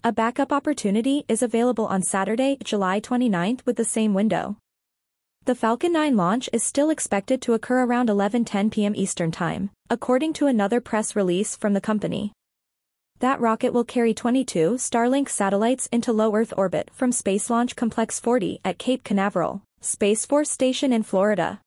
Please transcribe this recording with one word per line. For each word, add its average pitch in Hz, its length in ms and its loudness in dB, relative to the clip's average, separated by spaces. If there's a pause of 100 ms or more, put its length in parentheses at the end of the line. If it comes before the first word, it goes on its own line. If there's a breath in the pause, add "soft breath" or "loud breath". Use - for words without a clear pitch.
A 233 100 0
backup 233 380 -2
opportunity 269 760 0
is 220 140 0
available 233 420 0
on 190 180 0
Saturday, 226 640 0
July 196 360 0
twenty-ninth, 233 680 0
with 240 100 0
the 226 80 0
same 220 300 0
window. 196 420 0 (880)
The 247 100 2
Falcon 240 380 0
nine 302 240 2
launch 196 360 0
is 233 120 -2
still 294 260 2
expected 254 520 -2
to 240 100 0
occur 254 320 0
around 240 260 0
eleven 208 340 2
ten 202 240 0
P 214 160 0
M 208 120 -2
Eastern 170 340 -2
Time, 170 400 -4 (180)
according 262 440 0
to 294 160 2
another 226 320 2
press - 340 -4
release 185 400 0
from 208 180 -2
the 196 80 2
company. 208 520 -2 (880)
That 254 180 0
rocket 226 340 0
will 240 120 2
carry 233 280 2
twenty-two 233 600 0
Starlink 254 560 0
satellites 208 640 0
into 233 200 0
low 214 220 2
Earth 220 220 0
orbit 185 360 -2
from 247 200 0
Space 208 360 -2
Launch 240 280 0
Complex 226 420 -2
forty 233 460 -2
at 185 140 -4
Cape 262 260 -2
Canaveral, 196 580 -2 (180)
Space - 460 0
Force 294 240 0
Station 262 420 0
in 220 120 0
Florida. 196 640 0